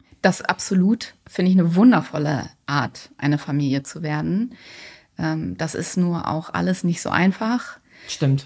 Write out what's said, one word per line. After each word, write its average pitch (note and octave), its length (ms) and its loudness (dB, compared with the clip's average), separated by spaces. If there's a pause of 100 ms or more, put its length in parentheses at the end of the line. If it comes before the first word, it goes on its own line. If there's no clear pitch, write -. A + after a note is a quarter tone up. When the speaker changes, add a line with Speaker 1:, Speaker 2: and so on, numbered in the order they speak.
(220)
Speaker 1:
Das F#3 220 2
absolut, - 720 0 (120)
finde F#3 240 0
ich, F#3 60 4
eine E3+ 180 4
wundervolle D3+ 760 4 (180)
Art, C#3+ 500 -4
eine D3 200 0
Familie C#3 460 -2
zu - 200 -14
werden. D#3+ 520 -2 (640)
Ähm, D#3+ 400 -4
das D#3+ 180 -6
ist - 220 -6
nur F3 320 0
auch D#3+ 240 -6
alles F3+ 320 -2
nicht E3+ 160 -2
so - 80 -6
einfach. A3 680 0 (280)
Speaker 2:
Stimmt. C3+ 380 0